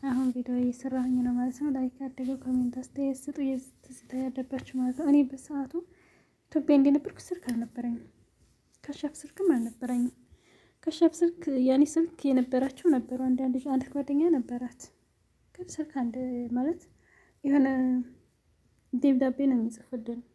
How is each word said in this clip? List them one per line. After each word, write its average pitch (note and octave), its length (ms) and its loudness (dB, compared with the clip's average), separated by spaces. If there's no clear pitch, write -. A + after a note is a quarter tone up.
አሁን C4 260 0
ቪዲዮ B3 280 -4
እየሰራሁኝ B3+ 640 -2
ነው B3 120 0
ማለት B3 240 -2
ነው። D4 140 -4
ላይክ C4 300 -2
አድርገው፣ C4 380 -6
ኮሜንት፣ B3+ 380 -2
አስተያየት C4 420 -4
ስጡ። - 220 -10
የዚህ C4+ 400 -4
ትዝታ - 380 -20
ያለባችሁ C4 560 -6
ማለት B3+ 220 -2
ነው። D#4 100 -2
እኔ C#4+ 160 8
በሰዓቱ C4+ 500 -6
ኢትዮጵያ D4 340 2
እንደነበርኩ C#4 460 4
ስልክ - 260 -10
አልነበረኝም። A#3 540 -6
ከሻፍ C#4+ 320 -8
ስልክም F#4+ 340 -4
አልነበረኝም። A#3+ 600 0
ከሻፍ D#4+ 320 2
ስልክ E4+ 280 0
ያኔ C4 240 6
ስልክ E4 360 -2
የነበራቸው B3+ 680 0
ነበሩ። B3+ 320 0
አንዳንድ C4 320 0
ልጅ፣ C4 140 -4
አንድ C4 200 0
ጓደኛ C#4+ 420 0
ነበራት። B3 520 -2
ግን F4+ 140 -14
ስልክ D4+ 280 -8
አንድ A#3+ 200 -2
ማለት C#4 300 -2
የሆነ C#4 240 4
ደብዳቤ C4 500 2
ነው C4+ 140 4
የሚጽፉልን። A#3 640 -6